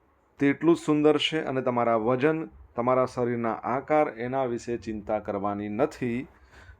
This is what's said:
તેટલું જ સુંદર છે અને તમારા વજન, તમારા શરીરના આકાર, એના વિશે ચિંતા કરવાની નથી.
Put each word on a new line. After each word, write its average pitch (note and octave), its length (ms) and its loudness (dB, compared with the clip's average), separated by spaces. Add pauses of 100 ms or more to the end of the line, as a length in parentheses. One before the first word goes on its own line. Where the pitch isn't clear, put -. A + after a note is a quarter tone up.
(400)
તેટલું C#3+ 360 4
જ D#3 40 0
સુંદર D3+ 380 4
છે D#3 260 -2
અને C3+ 180 -2
તમારા A#2+ 340 2
વજન, C3 500 2
તમારા B2+ 600 0
શરીરના A#2+ 480 -2
આકાર, C#3 560 0
એના B2 360 -4
વિશે A#2+ 320 -4
ચિંતા G#2+ 420 -4
કરવાની G2+ 500 -4
નથી. B2+ 580 -2 (520)